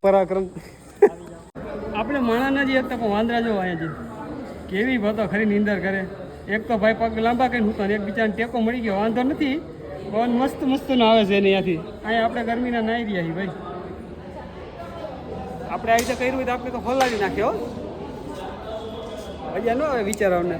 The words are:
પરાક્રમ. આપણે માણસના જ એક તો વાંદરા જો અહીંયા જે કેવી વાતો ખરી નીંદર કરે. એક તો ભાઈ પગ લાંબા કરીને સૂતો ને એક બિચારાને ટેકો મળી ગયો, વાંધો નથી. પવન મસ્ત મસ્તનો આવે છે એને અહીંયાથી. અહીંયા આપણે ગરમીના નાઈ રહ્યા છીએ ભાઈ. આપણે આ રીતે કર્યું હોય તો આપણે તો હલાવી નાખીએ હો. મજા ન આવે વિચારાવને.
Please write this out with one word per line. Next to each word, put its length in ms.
પરાક્રમ. 420
આપણે 200
માણસના 400
જ 20
એક 100
તો 40
વાંદરા 320
જો 60
અહીંયા 200
જે 60
કેવી 340
વાતો 160
ખરી 220
નીંદર 320
કરે. 160
એક 120
તો 140
ભાઈ 180
પગ 140
લાંબા 260
કરીને 180
સૂતો 180
ને 80
એક 140
બિચારાને 280
ટેકો 200
મળી 180
ગયો, 160
વાંધો 220
નથી. 340
પવન 280
મસ્ત 200
મસ્તનો 380
આવે 200
છે 100
એને 100
અહીંયાથી. 300
અહીંયા 220
આપણે 220
ગરમીના 380
નાઈ 220
રહ્યા 180
છીએ 120
ભાઈ. 140
આપણે 200
આ 60
રીતે 200
કર્યું 180
હોય 100
તો 60
આપણે 220
તો 100
હલાવી 380
નાખીએ 220
હો. 80
મજા 220
ન 100
આવે 240
વિચારાવને. 500